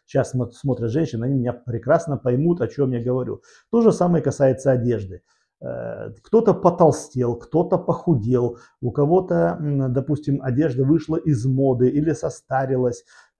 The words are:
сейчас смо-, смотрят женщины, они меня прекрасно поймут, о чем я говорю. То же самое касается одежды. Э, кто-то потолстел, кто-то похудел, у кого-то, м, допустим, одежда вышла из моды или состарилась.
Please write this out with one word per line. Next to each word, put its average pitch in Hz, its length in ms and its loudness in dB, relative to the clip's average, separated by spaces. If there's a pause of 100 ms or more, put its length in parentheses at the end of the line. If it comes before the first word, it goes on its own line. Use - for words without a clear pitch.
сейчас 131 280 -2
смо-, 123 180 -4
смотрят 117 380 -4
женщины, 117 360 -2
они 139 100 0
меня 123 180 -2
прекрасно 139 640 -2
поймут, 147 420 0
о 147 80 -2
чем 135 240 -2
я 120 120 -4
говорю. 127 380 -4 (280)
То 233 120 4
же 214 100 6
самое 175 320 2
касается 131 480 2
одежды. 110 500 -2 (400)
Э, 113 480 -10 (140)
кто-то 220 300 4
потолстел, 139 840 2
кто-то 175 420 -2
похудел, 123 800 0 (240)
у 123 100 -4
кого-то, 170 680 2
м, 139 320 -2
допустим, 139 500 -2
одежда 135 420 0
вышла 156 320 2
из 131 300 0
моды 131 440 2
или 147 240 0
состарилась. 131 920 -4 (360)